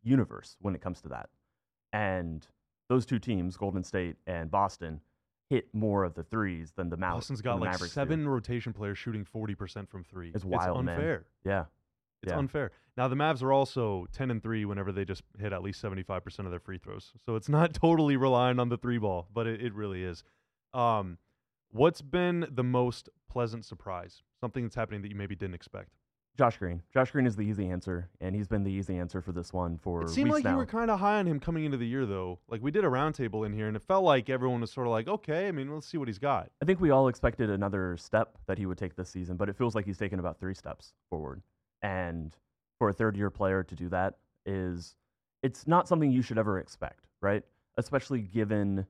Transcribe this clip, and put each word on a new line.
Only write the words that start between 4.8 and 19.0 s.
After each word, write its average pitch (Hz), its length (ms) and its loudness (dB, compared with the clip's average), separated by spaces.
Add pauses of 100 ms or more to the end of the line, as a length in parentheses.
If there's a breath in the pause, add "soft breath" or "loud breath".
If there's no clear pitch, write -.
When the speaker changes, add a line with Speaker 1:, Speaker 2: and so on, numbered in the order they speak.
Speaker 1:
hit 123 240 0
more 104 300 2
of 87 100 -2
the 85 100 -10
threes 90 520 -4
than 87 140 -4
the 82 80 -4
Mav-, 90 180 0
Speaker 2:
Boston's 120 240 -6
Speaker 1:
than 104 60 -6
Speaker 2:
got, 120 100 0
Speaker 1:
the 117 60 -2
Speaker 2:
like, 92 100 0
Speaker 1:
Mavericks 90 220 -4
do. 143 80 -2
Speaker 2:
seven 151 260 0
rotation 123 460 -2
players 101 240 -6
shooting 110 260 -6
forty 107 320 -6
percent 98 340 -10
from 92 140 -12
three. 90 240 -12
Speaker 1:
It's 85 100 -6
Speaker 2:
It's 95 80 -4
Speaker 1:
wild, 87 380 0
man. 85 120 -2
Speaker 2:
unfair. 110 300 -2 (200)
Speaker 1:
Yeah. 95 200 0 (580)
Speaker 2:
It's 92 80 -4
Speaker 1:
Yeah. 85 80 0
Speaker 2:
unfair. 139 320 -2 (260 soft breath)
Now, 127 100 2
the 131 80 0
Mavs 143 260 2
are 135 120 2
also 110 580 2
ten 131 200 -2
and 110 120 -4
three 110 220 -2
whenever 98 260 -2
they 95 140 -2
just 92 180 -6 (160)
hit 104 140 -4
at 92 100 -4
least 98 160 -6
seventy-five 95 460 -4
percent - 200 -10
of 90 60 -6
their 87 80 -6
free 92 180 -10
throws. 101 360 -14 (120)
So 113 120 -2
it's 104 100 -6
not 156 260 4
<laughs> - 80 -8
totally 156 360 6
relying 127 420 6
on 123 80 2
the 113 100 0
three 120 200 0
ball, 92 360 -2